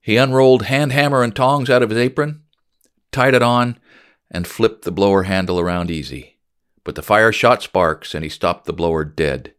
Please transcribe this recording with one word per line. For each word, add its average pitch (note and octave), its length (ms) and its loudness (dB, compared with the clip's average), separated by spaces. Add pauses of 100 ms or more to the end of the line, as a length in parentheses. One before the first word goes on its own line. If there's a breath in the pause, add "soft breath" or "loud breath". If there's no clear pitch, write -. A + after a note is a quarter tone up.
He G#2+ 160 0
unrolled C3 460 4
hand C3+ 300 -2
hammer C#3+ 300 0
and A#2 140 -4
tongs C3+ 320 0
out B2 140 4
of A2+ 80 -2
his A2 80 -2
apron, D3 440 -4 (680)
tied C3 220 2
it B2 80 4
on, A#2+ 360 0 (520 soft breath)
and F2 160 -6
flipped - 380 -2
the F2+ 80 -6
blower G2 320 2
handle F#2 360 -2
around F2 300 -4
easy. D2 480 -12 (440)
But - 120 -10
the - 80 -12
fire A2 280 4
shot A#2+ 320 2
sparks, E2 520 -2
and D#2+ 100 -6
he D2+ 60 -10
stopped - 340 -6
the E2+ 80 -8
blower D#2+ 320 -2
dead. D2 540 -6